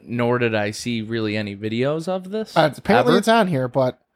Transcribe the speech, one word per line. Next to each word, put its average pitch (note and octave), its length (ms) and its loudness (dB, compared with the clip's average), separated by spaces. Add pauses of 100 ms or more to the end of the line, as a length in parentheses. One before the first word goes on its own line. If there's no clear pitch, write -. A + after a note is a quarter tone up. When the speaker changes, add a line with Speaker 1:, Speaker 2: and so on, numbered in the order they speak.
Speaker 1:
nor A#2+ 380 0
did A2+ 160 0
I G#2 160 0
see A#2 320 -4
really G#2+ 340 -2
any G#2 180 -6
videos B2 520 -4
of F#3 240 -6
this, G#3+ 260 -4
Speaker 2:
Uh, D3+ 180 2
apparently A#3+ 360 2
Speaker 1:
ever. - 80 6
Speaker 2:
it's G3+ 80 -2
on A3+ 200 4
here, C3 200 0
but B2+ 320 0 (160)